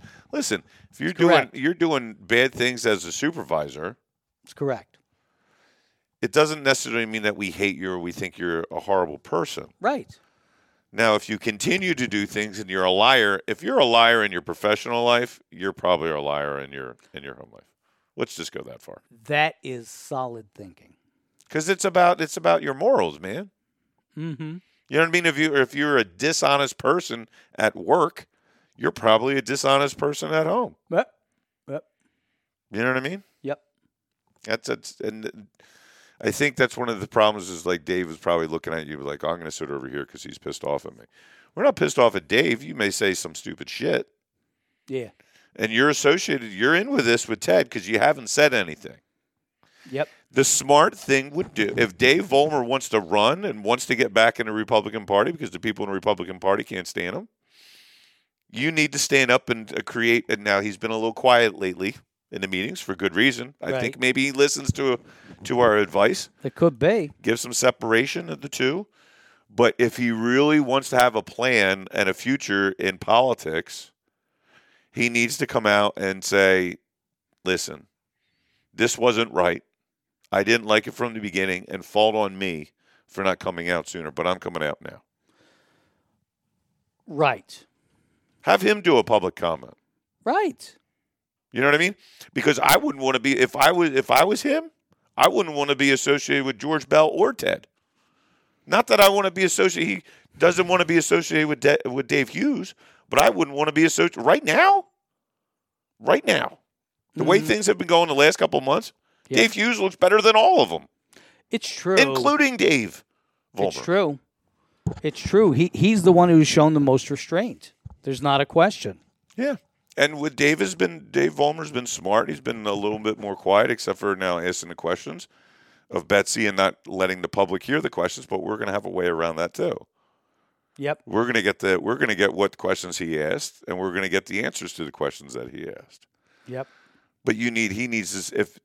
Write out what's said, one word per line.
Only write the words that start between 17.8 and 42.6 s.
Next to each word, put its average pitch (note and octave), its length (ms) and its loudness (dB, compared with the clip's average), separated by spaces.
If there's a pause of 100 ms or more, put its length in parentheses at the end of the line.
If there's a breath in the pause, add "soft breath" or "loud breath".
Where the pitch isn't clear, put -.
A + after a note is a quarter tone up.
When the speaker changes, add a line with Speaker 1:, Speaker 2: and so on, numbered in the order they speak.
Speaker 1:
Let's - 180 -6
just E2 180 -12
go C2 100 -12
that B1 180 -20
far. - 220 -20 (220)
Speaker 2:
That D3+ 380 -2
is A#2+ 280 -12
solid A#2+ 640 -10
thinking. - 400 -20 (560)
Speaker 1:
'Cause D#3 180 -4
it's F#3+ 160 0
about, F3+ 380 4
it's D#3 160 -8
about E3 240 0
your C#3+ 120 -4
morals, B2+ 460 0
man. B2 300 -10 (680)
Speaker 2:
Mm-hmm. D#3 260 -10 (460)
Speaker 1:
You C3 80 -4
know - 40 4
what E3 80 2
I D#3+ 40 -14
mean? E3+ 140 0
If D#3+ 120 0
you, D#3 160 0
if C3+ 220 2
you're D3 200 0
a A#2+ 60 4
dishonest C#3 720 -2
person B2+ 520 -2 (280 soft breath)
at G#2 200 0
work, D3 500 0 (500)
you're - 140 -4
probably A#2 460 2
a C3+ 60 0
dishonest C#3 540 0
person D3 360 -6
at D#3+ 140 2
home. G#3+ 280 -4 (160)
Speaker 2:
Yep. F#3 180 0 (600)
Yep. D3 160 -10 (880)
Speaker 1:
You G2+ 100 -6
know B2 60 0
what B2+ 80 0
I C3 120 -6
mean? F3 140 -12 (200)
Speaker 2:
Yep. C#3 180 -10 (840)
Speaker 1:
That's, A2 260 -8
that's, - 320 -10
and G#2+ 460 -12 (760 soft breath)
I G#2+ 120 -2
think C#3+ 240 -2
that's B2+ 200 2
one B2 120 -6
of A2+ 120 -4
the G2 60 -8
problems G#2 420 2
is, E2+ 160 -12
like, E2+ 200 -2
Dave F2+ 260 -2
is D#2+ 80 -14
probably E2+ 300 0
looking D#2+ 240 -8
at D#2 160 -8
you D2+ 100 -12
like, C#2+ 240 -12
"I'm E2 160 -4
gonna D#2+ 140 -14
sit C#2+ 180 -10
over C2+ 180 -10
here C#2 160 -8
'cause - 200 -20
he's C2+ 140 -16
pissed - 260 -12
off C#2+ 200 -4
at - 140 -20
me." A1+ 60 -20 (500 soft breath)
We're F#3 80 -6
not C#4 140 2
pissed D3 200 -2
off A#2 200 6
at E2 100 -6
Dave. A#2 380 2